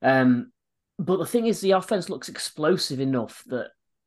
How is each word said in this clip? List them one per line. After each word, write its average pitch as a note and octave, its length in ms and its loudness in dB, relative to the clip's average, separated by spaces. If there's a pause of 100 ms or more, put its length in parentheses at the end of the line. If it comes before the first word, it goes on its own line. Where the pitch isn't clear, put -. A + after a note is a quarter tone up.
Um, B2+ 500 4 (480)
but F3+ 160 0
the E3+ 100 -4
thing A#3 200 0
is, A3 140 0
the G3 120 2
offense F#3+ 360 0
looks F#3 200 -10
explosive - 720 -2
enough C3 460 -4
that A#2+ 240 -8 (360)